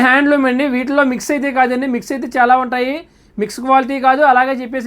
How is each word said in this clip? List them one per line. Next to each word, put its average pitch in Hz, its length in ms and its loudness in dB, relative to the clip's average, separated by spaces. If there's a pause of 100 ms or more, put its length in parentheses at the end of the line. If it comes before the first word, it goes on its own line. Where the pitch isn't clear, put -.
హ్యాండ్లూమ్ 277 440 2
అండి, 254 160 0 (100)
వీటిలో 277 360 0
మిక్స్ 247 240 -6
అయితే 277 240 -2
కాదండి. 254 360 0
మిక్స్ 233 200 -6
అయితే 269 120 -8 (120)
చాలా 247 160 4 (100)
ఉంటాయి, 254 300 -4 (460)
మిక్స్ 214 260 -6
క్వాలిటీ 269 300 2 (100)
కాదు. 262 240 4
అలాగే 262 320 2
చెప్పేసి 240 240 -8